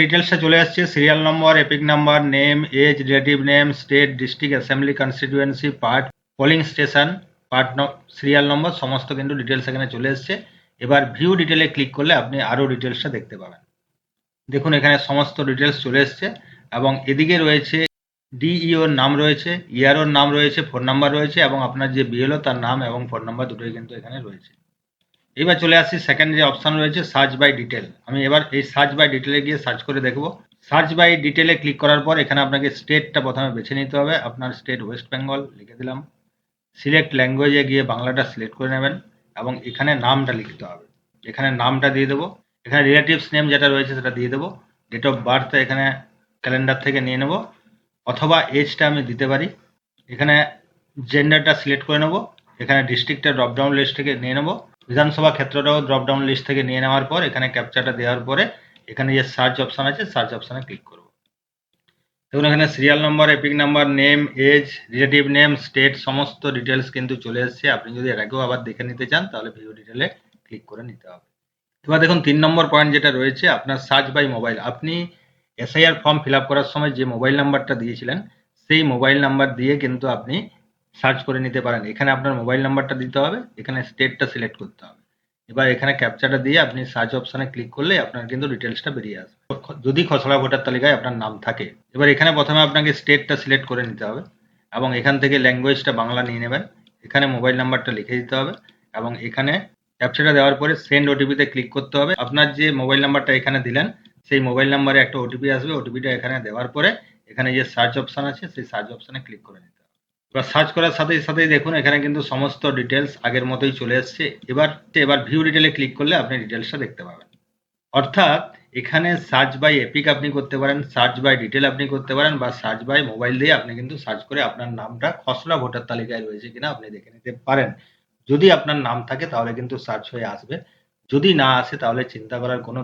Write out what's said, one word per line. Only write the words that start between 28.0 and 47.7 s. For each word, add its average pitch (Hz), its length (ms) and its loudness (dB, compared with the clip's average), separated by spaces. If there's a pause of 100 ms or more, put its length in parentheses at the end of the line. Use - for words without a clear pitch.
আমি 135 200 -4
এবার 147 140 4 (140)
এই 139 80 0 (100)
search 143 260 2
by 151 140 6
detail-এ 139 320 0
গিয়ে 147 180 -2
সার্চ 120 240 -4
করে 139 200 -4
দেখব। 131 160 -4 (480)
search 156 280 4
by 170 100 8 (160)
detail-এ 160 360 2
ক্লিক 147 220 -2
করার 147 240 6
পর 160 160 2
এখানে 139 220 0
আপনাকে 139 220 -2 (120)
স্টেটটা 151 460 0
প্রথমে 131 300 -4
বেছে 117 240 -8
নিতে 135 180 -6
হবে, 143 160 0 (140)
আপনার 127 220 -10 (100)
স্টেট 127 240 -8
ওয়েস্ট 117 280 -12
বেঙ্গল 135 300 -6 (180)
লিখে 113 220 -20
দিলাম, 131 180 -10 (800)
সিলেক্ট 156 400 2
ল্যাঙ্গুয়েজে 139 500 2
গিয়ে 135 220 2
বাংলাটা 127 400 -2
সিলেক্ট 110 280 -12
করে 131 160 -4
নেবেন 135 180 -2 (420)
এবং 123 180 -8 (160)
এখানে 139 220 -2 (140)
নামটা 131 340 2
লিখতে - 320 -14
হবে, - 140 -20 (380)
এখানে 135 260 -4 (120)
নামটা 131 340 2
দিয়ে 135 160 2
দেবো, 143 140 -2 (400)
এখানে 139 240 2
রিলেটিভস 151 440 4
নেম 151 200 2
যেটা 143 160 4
রয়েছে 139 280 0
সেটা 127 200 -4
দিয়ে 123 160 -4
দেবো, 143 140 -6 (440)
date 113 180 -2
of 127 60 2 (120)
বার্থ 131 240 0 (120)
এখানে 135 220 0 (580)
ক্যালেন্ডার 131 420 0
থেকে 139 220 2
নিয়ে 127 140 -2
নেব 143 120 0 (720)